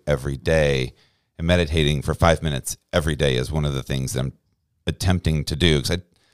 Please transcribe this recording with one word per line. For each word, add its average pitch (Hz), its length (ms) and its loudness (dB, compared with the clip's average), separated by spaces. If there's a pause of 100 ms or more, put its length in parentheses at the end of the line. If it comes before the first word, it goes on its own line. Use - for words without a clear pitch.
every 69 300 -2
day. 71 560 0 (460)
And 82 80 -4
meditating 80 560 2
for 80 100 -4
five 82 300 4
minutes 71 340 -4 (160)
every 78 240 0
day 69 200 2
is 62 140 -2
one 76 140 -2
of 71 80 0
the 65 100 -4
things 67 300 -4
that 65 80 -4
I'm 67 120 -4 (540)
attempting 82 600 0
to - 100 -6
do, 76 240 4
'cause 65 100 -4
I, 87 120 -4 (320)